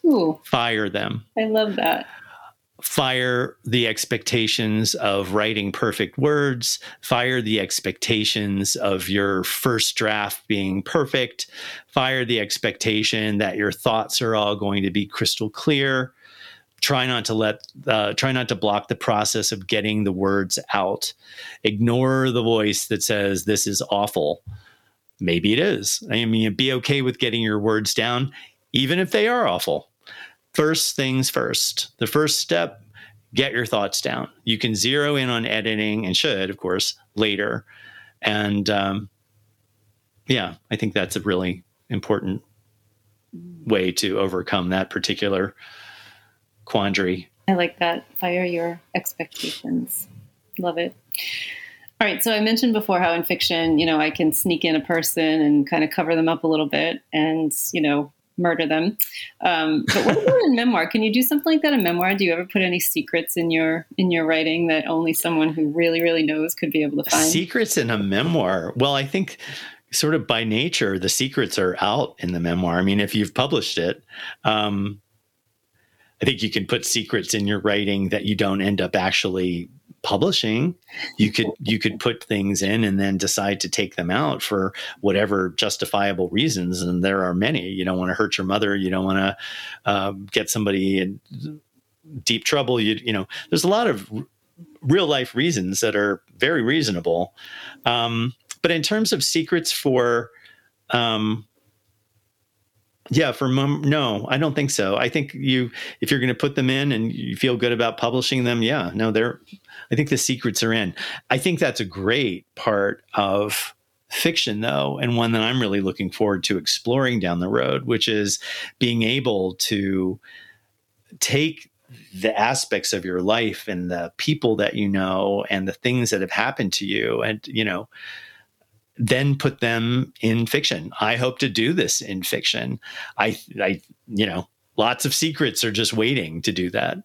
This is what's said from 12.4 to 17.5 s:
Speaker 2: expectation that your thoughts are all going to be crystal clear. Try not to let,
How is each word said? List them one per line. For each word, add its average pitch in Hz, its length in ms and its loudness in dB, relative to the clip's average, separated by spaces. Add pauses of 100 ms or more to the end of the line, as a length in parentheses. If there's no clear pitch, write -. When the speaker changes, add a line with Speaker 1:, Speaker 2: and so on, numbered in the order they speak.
Speaker 2:
expectation 107 960 0
that 101 180 0
your 104 160 0
thoughts 113 500 0
are 113 140 0
all 104 220 0
going 101 260 -2
to 98 80 0
be 104 140 0
crystal - 440 -2
clear. 135 640 0 (680)
Try 127 260 0
not 120 180 -2
to 113 80 -2
let, 107 320 -2 (220)